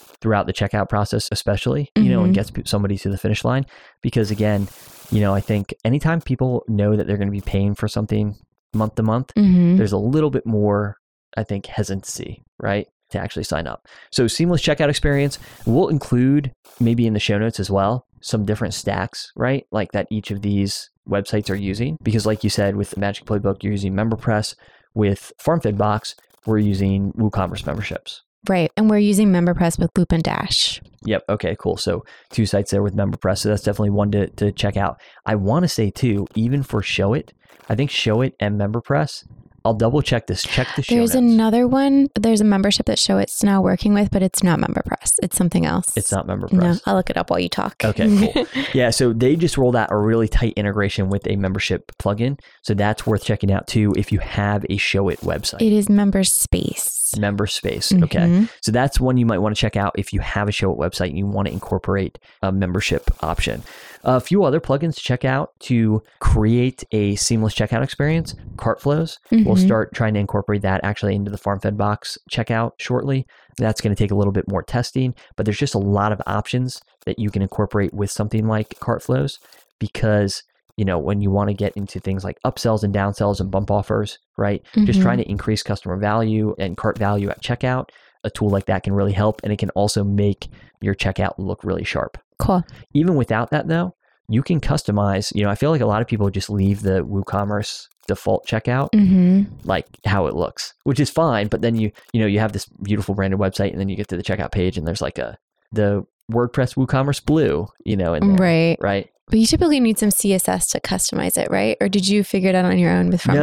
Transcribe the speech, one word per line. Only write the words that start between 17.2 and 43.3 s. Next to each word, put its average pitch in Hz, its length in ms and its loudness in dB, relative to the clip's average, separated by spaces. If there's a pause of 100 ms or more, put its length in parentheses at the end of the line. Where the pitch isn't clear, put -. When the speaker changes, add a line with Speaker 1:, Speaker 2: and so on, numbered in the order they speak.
Speaker 1:
show 101 180 0
notes 110 200 -2
as 98 120 -6
well, 98 360 0 (140)
some 107 240 -2
different 104 300 -4
stacks, - 600 -6
right, 131 380 -2
like 104 200 -4
that 101 180 -2
each 107 200 -6
of 101 120 -6
these 101 460 -2 (200)
websites 101 420 -2
are 95 60 -2
using. 101 460 -4
Because 107 240 0
like 107 180 0
you 104 60 0
said, 101 260 0
with 101 140 -4
the - 100 -8
Magic 101 240 -4
Playbook, 101 400 -2
you're 104 80 -2
using 98 220 -2
MemberPress. 110 600 -2 (400)
With 104 380 0 (100)
FarmFed 117 360 0
Box, 107 360 -2 (320)
we're 110 120 2
using 98 560 2
WooCommerce 98 520 -2
memberships. - 540 -8 (280)
Speaker 2:
Right. 180 280 2
And 220 140 4
we're 208 80 4
using 208 300 4
MemberPress 175 500 2
with 170 180 0
Loop 175 160 2
and 165 100 2
Dash. - 600 -4 (240)
Speaker 1:
Yep. 107 220 0
Okay, - 300 -2
cool. 90 180 -2
So - 280 -4 (260)
two 113 140 0
sites 98 280 0
there 101 100 2
with 101 140 -2
MemberPress. 98 420 -2
So - 100 -2
that's 104 140 0
definitely 104 280 0
one 101 200 0
to, 101 200 0
to 104 220 -2
check - 240 -4
out. 98 240 -2 (240)
I 110 120 0
wanna 117 320 2
say 110 220 0
too, 101 440 0
even 123 300 0
for 107 180 -2
Showit, 104 480 -2 (380)
I 110 80 -2
think 139 140 0
Showit 120 500 0
and 104 200 0
MemberPress, 120 640 -2 (400)
I'll 113 100 2
double 117 280 2
check - 240 -2
this. - 160 -4
Check - 320 -2
the 143 80 -2
show 240 140 0
Speaker 2:
There's 233 180 2
Speaker 1:
notes. 240 200 4
Speaker 2:
another 226 340 4
one. 277 400 4 (100)
There's 214 220 4
a 208 40 4
membership 202 420 2
that 214 120 0
Showit's - 460 0